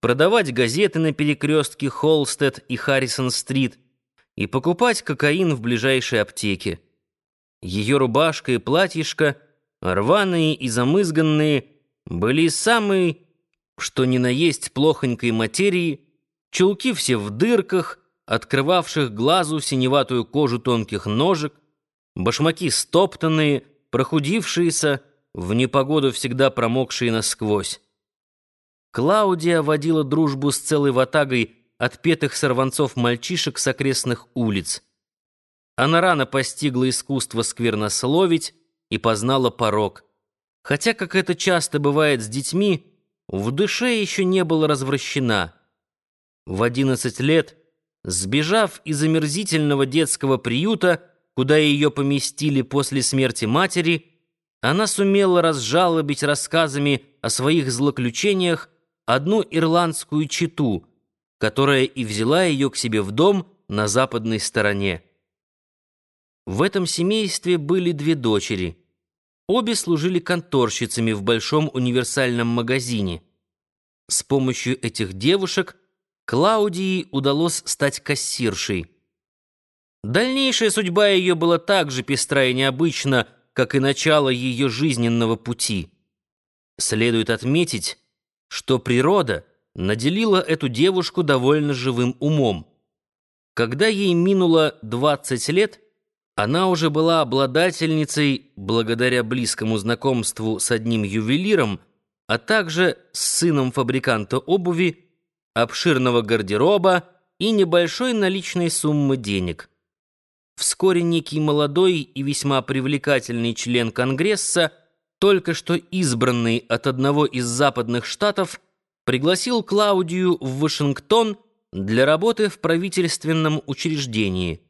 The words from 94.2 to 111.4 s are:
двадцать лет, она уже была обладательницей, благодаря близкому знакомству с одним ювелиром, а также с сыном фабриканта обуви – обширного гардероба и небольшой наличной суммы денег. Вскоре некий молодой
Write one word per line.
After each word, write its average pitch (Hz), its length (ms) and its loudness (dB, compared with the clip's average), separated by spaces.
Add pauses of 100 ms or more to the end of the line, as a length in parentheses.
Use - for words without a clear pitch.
двадцать 127 680 -2
лет, 202 320 0 (540)
она 151 340 0
уже 165 200 2
была 160 300 2
обладательницей, 147 1400 0
благодаря 117 680 0
близкому 113 540 -2
знакомству 110 800 -2
с - 140 -2
одним 113 320 -2
ювелиром, 113 760 0 (460)
а 113 100 -2
также 175 600 0 (140)
с - 80 -10
сыном 143 540 0
фабриканта 123 640 -2
обуви – 175 720 -2 (460)
обширного 123 680 2
гардероба 131 840 2 (300)
и 208 140 -2
небольшой 185 640 0
наличной 185 580 -2
суммы 147 460 0
денег. 95 520 -4 (840)
Вскоре 180 480 0
некий 165 360 -2
молодой 151 580 2